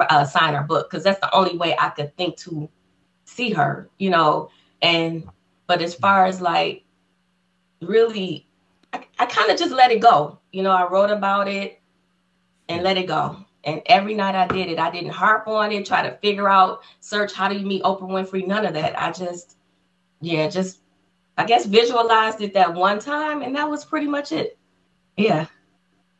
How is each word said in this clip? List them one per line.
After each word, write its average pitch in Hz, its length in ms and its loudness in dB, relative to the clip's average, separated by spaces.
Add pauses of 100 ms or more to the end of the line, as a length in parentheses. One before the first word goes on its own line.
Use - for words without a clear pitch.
uh, 147 160 4
sign 156 300 0
our 143 100 -2
book, 147 260 -2
'cause 165 140 -6
that's 196 160 0
the - 140 -2
only 180 240 4
way 170 200 0
I 160 120 0
could - 260 -10
think 180 220 -6
to 156 280 -10 (600)
see 240 240 -6
her, 147 480 -2
you 196 100 -2
know? 160 400 2 (320)
And, 165 480 0 (380)
but 175 160 0
as 170 120 -6
far 196 300 2
as, 185 160 -2
like, 175 440 -2 (960)
really, 196 640 0 (480)
I, 254 100 -12 (140)
I 247 80 0
kinda - 300 2
just 311 160 -2
let 254 200 6
it 214 80 2
go. 175 380 4 (120)
You 190 120 -6
know, 190 100 2
I 185 160 2
wrote 196 220 2
about 196 360 0
it 196 320 -8 (920)
and 170 120 -4
let 190 140 0
it 185 100 -2
go. 147 300 -2 (280)
And 156 220 -6
every 196 280 4
night 196 200 -2
I 185 120 2
did 185 240 -2
it, 160 80 -4
I 165 120 0
didn't 170 200 -8
harp 214 360 2
on 214 260 0
it, 202 120 -4
try 185 240 0
to - 100 -12
figure 202 300 0
out, 190 320 4 (200)
search, - 340 -4
how 190 140 -2
do 202 100 -4
you 196 80 -6
meet 196 160 -2
Oprah 190 260 -2
Winfrey? 190 380 -4
None 208 180 -2
of 175 80 -2
that. 156 280 -4
I 165 120 -4
just, 175 460 -12 (600)
yeah, 156 280 -2
just, 185 320 -6 (580)
I 165 60 0
guess, 226 220 2
visualized 226 760 2
it 196 120 -4
that 175 200 4
one 196 240 0
time, 294 440 -4
and 254 140 -6
that 294 120 -2
was 294 160 -6
pretty 302 220 -4
much 285 260 -4
it. 440 260 -6 (580)
Yeah. 165 300 2 (720)